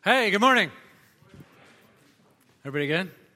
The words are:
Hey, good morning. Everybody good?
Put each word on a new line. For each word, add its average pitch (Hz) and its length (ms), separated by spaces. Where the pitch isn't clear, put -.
Hey, 233 260
good 196 100
morning. 233 300
Everybody 143 220
good? 170 240